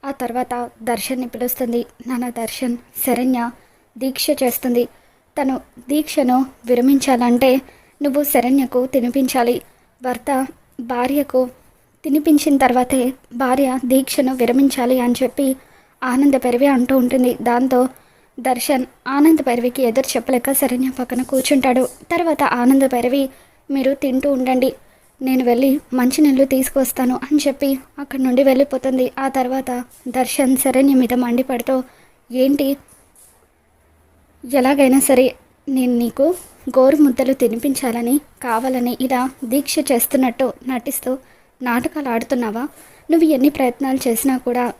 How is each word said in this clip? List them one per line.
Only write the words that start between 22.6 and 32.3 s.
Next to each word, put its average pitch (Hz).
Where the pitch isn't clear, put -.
భైరవి, 262
"మీరు 269
తింటూ 277
ఉండండి, 254
నేను 262
వెళ్ళి 262
మంచినీళ్ళు 262
తీసుకొస్తాను" 262
అని 294
చెప్పి 277
అక్కడి 277
నుండి 254
వెళ్ళిపోతుంది. 262
ఆ 269
తర్వాత 262
దర్శన్ 254
శరణ్య 269
మీద 254
మండిపడుతూ, 247